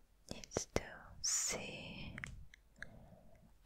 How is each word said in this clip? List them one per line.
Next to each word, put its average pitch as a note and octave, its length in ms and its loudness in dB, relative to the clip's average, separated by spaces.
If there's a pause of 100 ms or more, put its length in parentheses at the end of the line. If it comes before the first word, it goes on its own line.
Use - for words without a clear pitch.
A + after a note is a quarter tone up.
(320)
need - 420 0
to - 80 8 (380)
see - 920 2 (1500)